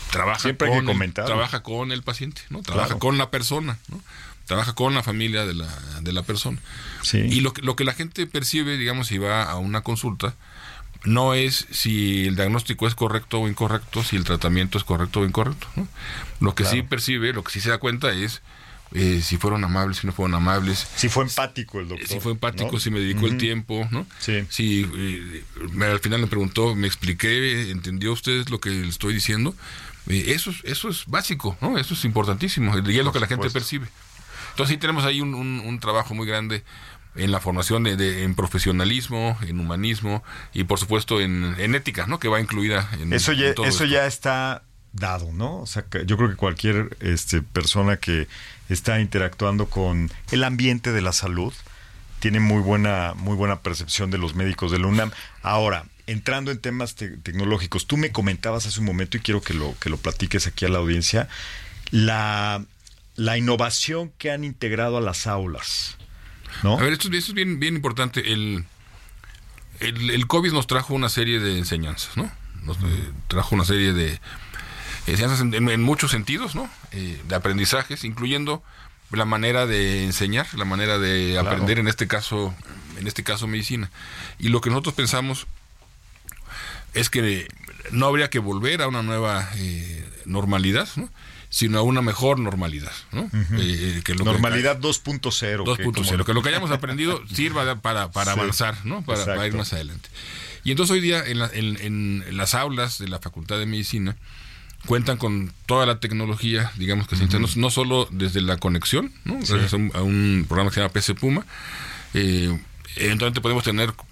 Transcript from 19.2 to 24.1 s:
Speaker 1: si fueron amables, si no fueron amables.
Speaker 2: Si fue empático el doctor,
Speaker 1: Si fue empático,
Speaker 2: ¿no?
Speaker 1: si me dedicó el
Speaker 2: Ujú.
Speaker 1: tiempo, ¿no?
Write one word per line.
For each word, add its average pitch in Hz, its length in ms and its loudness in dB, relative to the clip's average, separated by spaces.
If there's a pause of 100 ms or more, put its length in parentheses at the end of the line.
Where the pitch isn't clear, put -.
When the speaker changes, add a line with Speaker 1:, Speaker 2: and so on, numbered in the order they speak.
Speaker 1:
si 87 140 0
fueron 104 260 2
amables, 95 340 2
si - 80 -4
no 92 80 0
fueron 92 220 2
amables. 92 600 2
Speaker 2:
Si 120 140 2
fue 131 140 2
empático 127 560 -4
el 87 80 -6
doctor, 90 200 -8
Speaker 1:
Si 101 120 -2
fue 117 120 -2
empático, 113 420 -2
Speaker 2:
¿no? 113 60 0
Speaker 1:
si 110 120 0
me 104 80 0
dedicó 98 260 2
el 110 60 4
Speaker 2:
Ujú. 127 80 0
Speaker 1:
tiempo, 113 500 -2
¿no? 139 160 -2 (140)